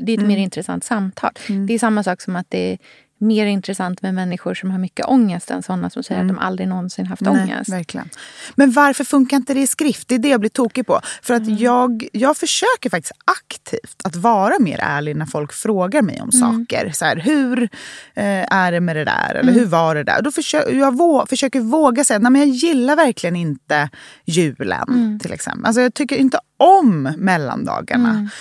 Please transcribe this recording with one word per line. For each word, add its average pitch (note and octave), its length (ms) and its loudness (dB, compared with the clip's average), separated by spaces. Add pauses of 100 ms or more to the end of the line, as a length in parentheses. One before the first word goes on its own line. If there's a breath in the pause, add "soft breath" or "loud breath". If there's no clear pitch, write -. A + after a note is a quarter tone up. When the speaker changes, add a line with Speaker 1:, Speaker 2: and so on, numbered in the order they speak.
Speaker 1:
det G#3+ 60 -2
är - 20 0
ett G#3+ 60 -2
Speaker 2:
Mm. G#3 80 0
Speaker 1:
mer G3+ 100 2
intressant F#3 460 -6
samtal. G3 480 -4 (180)
Speaker 2:
Mm. G3 180 -2
Speaker 1:
Det A3 60 0
är A3+ 60 -2
samma G#3+ 240 0
sak F3+ 180 -4
som F#3 140 -6
att F3+ 140 -6
det F#3 280 -4 (440 soft breath)
mer G#3+ 240 2
intressant F#3+ 560 -4
med F#3+ 120 -4
människor F3+ 400 -4
som F#3 180 -6
har F#3+ 60 -2
mycket - 280 -4
ångest G#3 460 2
än F3+ 120 -6
såna F3+ 260 -4
som F#3 140 -8
säger F#3 180 -4
Speaker 2:
Mm. F#3 140 0
Speaker 1:
att - 60 -6
de - 60 -2
aldrig F#3 200 -4
någonsin F#3 380 -6
haft F#3 160 -8
Speaker 2:
Nej, F#3+ 100 0
Speaker 1:
ångest. G3+ 380 0
Speaker 2:
verkligen. F3+ 400 -8 (460 loud breath)
Men C#4 160 6
varför C#4 320 2
funkar C4+ 340 2
inte C4+ 160 -2
det C4 80 0
i C4+ 60 2
skrift? - 400 -2
Det B3 80 0
är B3+ 40 2
det A#3+ 100 0
jag B3+ 100 4
blir G#3 100 0
tokig A#3+ 380 -2
på. - 120 2 (220 loud breath)
För - 120 -2
att A#3 100 2
Speaker 1:
Mm. G#3+ 140 0
Speaker 2:
jag, A#3+ 560 2
jag C4 240 2
försöker - 520 -2
faktiskt - 220 -6 (140)
aktivt - 800 -6
att E3 120 -4
vara A3 440 2
mer F3+ 220 0
ärlig D3 340 -2
när D3+ 100 -4
folk D3 280 -6
frågar G#3 480 0
mig G3 200 -2
om - 120 -8
Speaker 1:
Mm. B3+ 80 6 (240)
Speaker 2:
saker. - 260 -4
Så - 140 -4
här, D#3 100 2
hur, B3 480 0 (500 loud breath)
eh, G3+ 400 -2
är F#3 180 2
det E3+ 80 0
med E3+ 160 0
det D3+ 100 -2
där? - 300 0
Eller - 60 -2 (100)
Speaker 1:
Mm. A#3+ 40 6
Speaker 2:
hur A#3+ 100 6
var E3 300 2
det D3 80 -2
där? - 180 0
Då C#4 100 -2
försö-, - 400 -2
jag C4+ 260 2
vå-, D#4 320 4
försöker C4 320 0
våga C4 420 2
säga, G#3+ 160 2
nej, A#3+ 120 4
men C#4 100 6
jag D4 80 4
gillar C4+ 460 2
verkligen A#3+ 400 2
inte D3+ 540 -2 (360 loud breath)
julen, C#3+ 600 -2
Speaker 1:
Mm. A3+ 320 0
Speaker 2:
till G3 140 -8
exempel. - 320 -8
Alltså, A#3 160 2
jag B3 120 2
tycker C#4 220 -4
inte C4+ 240 2 (180)
om A#3+ 600 6
mellandagarna F#3 920 -2
Speaker 1:
Mm. G#3 200 -2 (120)